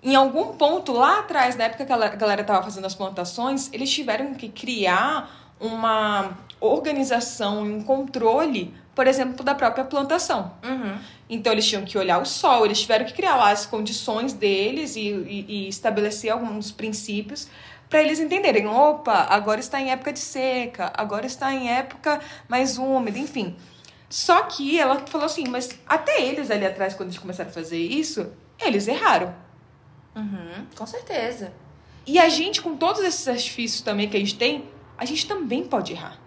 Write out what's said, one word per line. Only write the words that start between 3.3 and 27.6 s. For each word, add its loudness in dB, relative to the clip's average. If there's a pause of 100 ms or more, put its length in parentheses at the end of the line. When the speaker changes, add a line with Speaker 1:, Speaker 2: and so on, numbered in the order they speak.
Speaker 1:
eles -4
tiveram -2
que -12
criar -2
uma 0 (220)
organização 0
e -4
um -6
controle, 0 (200)
por 4
exemplo, 2
da 2
própria 2
plantação. 0 (100)
Speaker 2:
Uhum. -4 (320)
Speaker 1:
Então, 0
eles 4
tinham 0
que -4
olhar 4
o -2
sol, 6
eles 2
tiveram 2
que -8
criar 2
lá 6
as 0
condições -4
deles 0
e, -4
e, -6
e -6
estabelecer -2
alguns -4
princípios -6 (420)
pra 6
eles 2
entenderem, 2
"Opa, 4
agora 2
está -4
em -2
época -4
de -8
seca, -4
agora -4
está -2
em -4
época 0 (280)
mais 0
úmida", 0
enfim. -4 (540)
Só 4
que -2
ela 2
falou -2
assim, -2
"Mas -4
até 2
eles -2
ali 0
atrás, -2
quando -8
eles -10
começaram -10
a -18
fazer -8